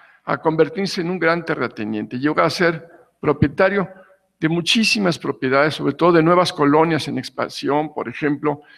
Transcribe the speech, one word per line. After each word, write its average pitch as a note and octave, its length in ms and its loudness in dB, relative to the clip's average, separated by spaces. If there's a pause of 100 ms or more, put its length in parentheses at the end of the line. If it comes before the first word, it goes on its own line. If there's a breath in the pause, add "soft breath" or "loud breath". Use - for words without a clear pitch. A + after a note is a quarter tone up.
(260 soft breath)
a D#3+ 120 -2
convertirse E3 640 0
en E3 80 -4
un F#3 80 -4
gran E3 280 0
terrateniente. A2+ 760 -6
Llegó D3+ 220 0
a E3 80 4
ser E3 360 -2 (340 soft breath)
propietario F3+ 720 0 (500 loud breath)
de D#3+ 100 0
muchísimas F#3 680 0
propiedades, C#3 560 0
sobre C#3+ 200 -2
todo E3+ 180 4
de E3 100 6
nuevas F3 320 4
colonias D3+ 540 2
en B2 100 -6
expansión, C#3 720 -4
por A2+ 160 -8
ejemplo, C#3+ 540 -4 (160 soft breath)